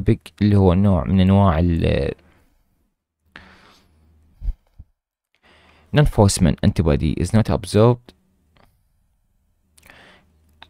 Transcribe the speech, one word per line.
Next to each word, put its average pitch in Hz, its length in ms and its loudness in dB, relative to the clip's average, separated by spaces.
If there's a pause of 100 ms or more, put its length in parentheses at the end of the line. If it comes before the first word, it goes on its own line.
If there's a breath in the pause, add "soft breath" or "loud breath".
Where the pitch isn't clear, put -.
pig، - 220 -4 (100)
اللي 104 140 2
هو 95 180 4
نوع 95 300 0
من 90 160 0
انواع 95 400 2
ال 82 520 -2 (3750 loud breath)
non-enforcement 101 580 0 (120)
antibody 78 560 -2
is 90 60 -6
not 107 200 0
absorbed. 107 640 -2 (2500 soft breath)